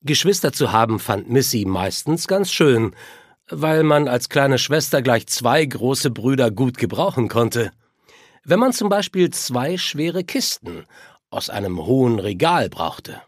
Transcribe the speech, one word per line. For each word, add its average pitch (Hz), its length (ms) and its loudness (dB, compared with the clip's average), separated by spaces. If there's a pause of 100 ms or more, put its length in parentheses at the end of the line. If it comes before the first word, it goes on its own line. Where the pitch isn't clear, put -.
Geschwister 151 520 0
zu 120 180 0
haben 113 280 4
fand - 300 -4
Missy 120 360 2
meistens 95 600 -2
ganz 196 240 0
schön, 117 440 2 (540)
weil 156 340 0
man 147 240 4
als 123 220 -2
kleine 135 300 2
Schwester 147 420 0
gleich 117 260 2
zwei 135 380 2
große 131 460 -2
Brüder 120 400 0
gut 120 260 0
gebrauchen 120 520 -2
konnte. 117 420 0 (720)
Wenn 175 160 2
man 254 140 2
zum 208 160 -2
Beispiel 190 420 0
zwei 131 460 -4
schwere 170 460 -4
Kisten - 600 -6 (440)
aus - 200 -8
einem 90 360 -6
hohen 123 340 4
Regal 107 500 0
brauchte. - 580 -8